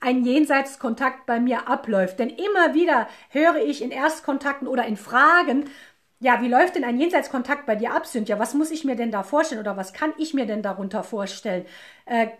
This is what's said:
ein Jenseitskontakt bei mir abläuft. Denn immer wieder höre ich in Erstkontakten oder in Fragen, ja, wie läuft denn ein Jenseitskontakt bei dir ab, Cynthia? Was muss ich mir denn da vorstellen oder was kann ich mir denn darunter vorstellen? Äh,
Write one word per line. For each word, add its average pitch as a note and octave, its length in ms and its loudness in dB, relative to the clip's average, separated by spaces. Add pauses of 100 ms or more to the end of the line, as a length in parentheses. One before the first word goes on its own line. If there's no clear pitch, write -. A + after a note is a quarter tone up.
ein B3+ 240 2
Jenseitskontakt C4+ 1040 0
bei A#3 120 0
mir A#3+ 300 0
abläuft. G3 500 0
Denn B3 120 -2
immer F4 440 2
wieder D4+ 340 4 (220)
höre D#4+ 280 4
ich C#4+ 240 -2
in B3 100 -6
Erstkontakten C#4 720 -2
oder A#3+ 200 -2
in G#3+ 100 -2
Fragen, C#4+ 680 4 (540)
ja, A#3 220 4
wie B3 60 0
läuft D#4 260 4
denn D#4+ 80 -2
ein A#3+ 160 -2
Jenseitskontakt C#4+ 680 0
bei G#3+ 120 0
dir A#3 180 -4
ab, B4+ 100 -2
Cynthia? G#3+ 360 -4
Was A3 120 -2
muss D#4 200 0
ich D#4 100 -6
mir C4 140 -2
denn A3+ 160 -2
da G3 100 -2
vorstellen A3+ 380 -2
oder G#3 160 -6
was F#3+ 160 -8
kann D4+ 260 -4
ich D#4 160 -4
mir C4 120 0
denn G#3+ 160 -4
darunter G3 420 -6
vorstellen? G3 600 -6 (420)
Äh, A3+ 340 0